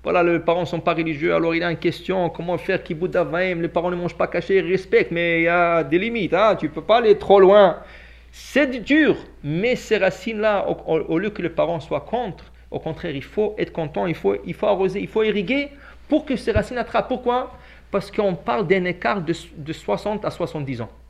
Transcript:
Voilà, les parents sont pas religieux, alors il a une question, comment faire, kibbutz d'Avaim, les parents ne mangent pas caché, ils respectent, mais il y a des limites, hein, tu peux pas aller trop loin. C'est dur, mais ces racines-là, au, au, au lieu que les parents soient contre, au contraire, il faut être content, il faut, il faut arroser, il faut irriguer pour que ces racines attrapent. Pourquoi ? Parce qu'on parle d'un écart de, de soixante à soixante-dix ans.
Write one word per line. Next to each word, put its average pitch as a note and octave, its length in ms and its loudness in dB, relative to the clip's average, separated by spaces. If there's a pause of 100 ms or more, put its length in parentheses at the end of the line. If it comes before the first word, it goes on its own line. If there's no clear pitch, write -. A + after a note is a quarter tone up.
Voilà, F3 200 2
les E3+ 160 2
parents F3 260 0
sont E3 140 -6
pas E3 160 -2
religieux, D#3+ 400 -2
alors E3 180 2
il E3+ 80 0
a F3 80 -2
une D#3+ 80 -4
question, F3 540 -2
comment E3+ 260 -4
faire, F3+ 240 -2
kibbutz E3+ 300 -6
d'Avaim, F3 500 -2
les E3+ 60 -2
parents E3+ 240 -2
ne F3+ 40 -4
mangent E3+ 220 -6
pas F3+ 80 2
caché, F3+ 320 0
ils E3+ 100 2
respectent, F#3+ 440 2
mais E3+ 300 0
il - 20 2
y E3 40 4
a E3+ 360 4
des D3 160 2
limites, A3 340 -2
hein, G3 220 4
tu D#3 140 -4
peux D#3 120 -8
pas G#3 160 4
aller G#3+ 220 6
trop G3 200 6
loin. F#3+ 380 8 (540)
C'est C4 520 -2
dur, C4+ 320 4 (280)
mais F#3 320 -2
ces - 220 -2
racines-là, G#3 680 0
au, - 40 -2 (200)
au, D#3 100 2
au E3 180 -2
lieu G3+ 100 -2
que G3+ 140 -8
les E3 80 -4
parents D#3 280 0
soient C#3+ 220 -6
contre, A3 500 -6 (200)
au - 80 -8
contraire, D#3+ 360 -8
il C#3 60 -8
faut G#3 380 -2
être G#3+ 120 -4
content, E3+ 360 -4
il E3 80 -2
faut, G3 280 -2
il F3 120 -10
faut - 100 -4
arroser, F#3+ 360 0
il F#3 60 -6
faut - 140 -2
irriguer A3 480 0 (400)
pour D4+ 160 2
que C4 100 -2
ces - 160 -4
racines G#3+ 280 -2
attrapent. A3+ 280 -2
Pourquoi ? B3 480 -2 (360)
Parce G3 180 -2
qu'on G3+ 240 0
parle A3 320 -2
d'un F#3 200 2
écart F3+ 360 -2
de, D#3 140 -2 (200)
de D3+ 160 -12
soixante G3+ 540 -4
à D#3 60 -2
soixante-dix C#3 500 -6
ans. A2 80 -8 (200)